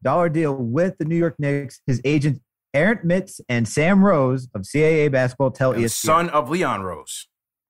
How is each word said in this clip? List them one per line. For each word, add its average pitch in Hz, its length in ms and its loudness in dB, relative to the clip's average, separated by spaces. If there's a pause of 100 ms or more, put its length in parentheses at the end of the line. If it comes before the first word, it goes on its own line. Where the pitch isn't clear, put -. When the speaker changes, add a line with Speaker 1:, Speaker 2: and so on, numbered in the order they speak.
Speaker 1:
Dollar 170 260 2
deal 151 260 -2
with 135 440 -2
the 160 60 -4
New 165 120 -2
York 170 220 0
Knicks. 143 480 -4
His 127 180 -2
agent, 143 360 0 (340)
Aaron 190 300 2
Mitz 185 440 -2
and 117 200 0
Sam 190 360 2
Rose 131 500 2
of 98 120 -10
C 147 160 0
A 156 240 4
A - 40 4
Basketball 127 420 0
tell 131 220 0
Speaker 2:
The 117 60 -2
Speaker 1:
E 117 40 2
S 117 180 -4
P 160 60 -4
N. 156 60 4
Speaker 2:
son 170 160 2
of 143 200 0
Leon 139 320 -2
Rose. 85 460 -12 (420)